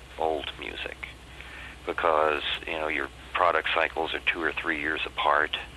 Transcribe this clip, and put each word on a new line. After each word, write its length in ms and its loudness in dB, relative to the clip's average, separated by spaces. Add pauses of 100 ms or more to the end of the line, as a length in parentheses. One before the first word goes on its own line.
(180)
old 320 0 (100)
music. 360 -8 (880)
Because, 560 4 (240)
you 120 -4
know, 100 -2
your 200 -2 (260)
product 400 4
cycles 400 0
are 60 -4
two 220 0
or 100 2
three 280 -2
years 240 0
apart 500 4 (220)